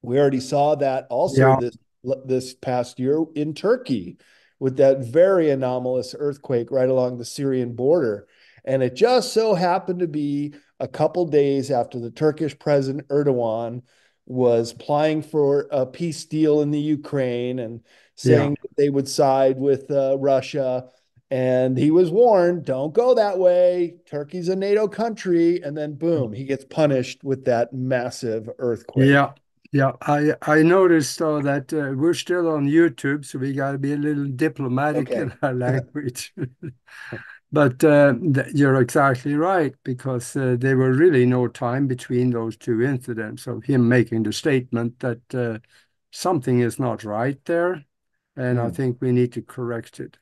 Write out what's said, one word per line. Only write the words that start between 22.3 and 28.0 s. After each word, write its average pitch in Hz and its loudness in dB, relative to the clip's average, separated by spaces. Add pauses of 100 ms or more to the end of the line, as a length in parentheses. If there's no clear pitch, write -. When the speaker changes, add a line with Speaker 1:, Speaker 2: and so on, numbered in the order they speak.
Speaker 1:
"Don't 139 -4
go 240 4
that 202 2
way. 180 2 (100)
Turkey's 151 -8
a 190 0
nato 202 0
country." 175 0
And 151 -8
then 151 -6
boom, 147 -2
he 127 -10
gets 135 -6
punished 139 -2
with 131 -4
that 120 0
massive 123 -6